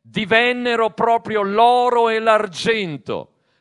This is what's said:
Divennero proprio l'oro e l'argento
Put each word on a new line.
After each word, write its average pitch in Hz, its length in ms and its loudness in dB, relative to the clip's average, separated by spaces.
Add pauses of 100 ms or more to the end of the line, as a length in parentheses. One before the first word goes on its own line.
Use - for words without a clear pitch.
Divennero 226 880 0
proprio 226 520 -2
l'oro 240 640 2
e 220 120 -2
l'argento 202 1120 -2 (280)